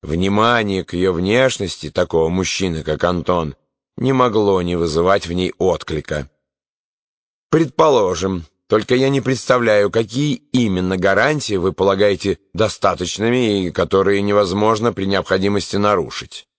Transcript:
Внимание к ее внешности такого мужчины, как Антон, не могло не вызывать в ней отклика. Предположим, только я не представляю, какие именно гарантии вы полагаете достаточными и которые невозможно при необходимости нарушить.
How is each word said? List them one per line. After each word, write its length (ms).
Внимание 800
к 80
ее 220
внешности 760
такого 380
мужчины, 540
как 220
Антон, 520
не 160
могло 480
не 160
вызывать 500
в 60
ней 240
отклика. 720
Предположим, 960
только 280
я 120
не 140
представляю, 680
какие 440
именно 460
гарантии 560
вы 180
полагаете 680
достаточными 1120
и 60
которые 500
невозможно 720
при 140
необходимости 680
нарушить. 720